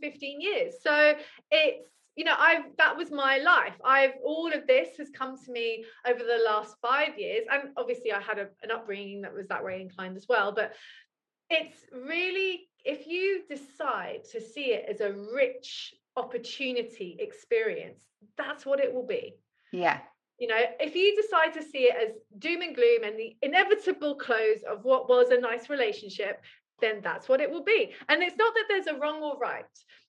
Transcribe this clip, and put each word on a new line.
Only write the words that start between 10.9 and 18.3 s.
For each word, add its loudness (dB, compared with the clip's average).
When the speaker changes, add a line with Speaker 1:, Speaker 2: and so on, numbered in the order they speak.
Speaker 1:
it's -2
really, -4
if -6
you -2
decide -6
to -10
see -4
it -2
as -6
a -2
rich -4
opportunity -6
experience, -4